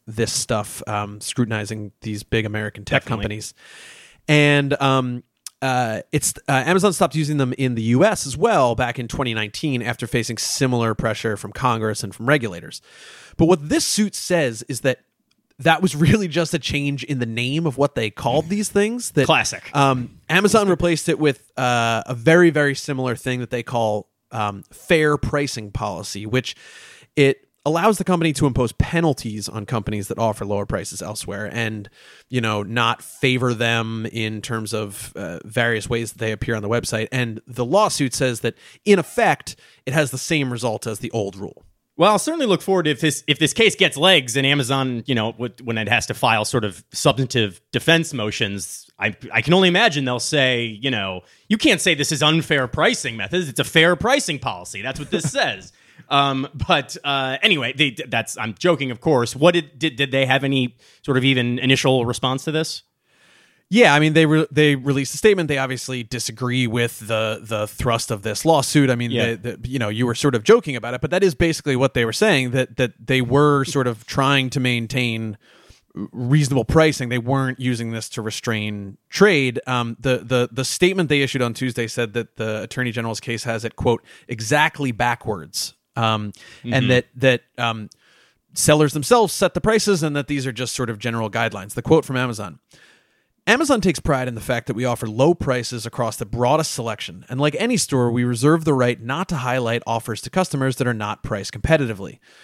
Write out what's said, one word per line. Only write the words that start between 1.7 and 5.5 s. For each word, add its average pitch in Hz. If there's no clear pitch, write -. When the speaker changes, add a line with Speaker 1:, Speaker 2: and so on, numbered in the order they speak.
Speaker 1:
these 104
big 110
American 104
tech 143
Speaker 2:
Definitely. 107
Speaker 1:
companies. 104
And, 147
um, 131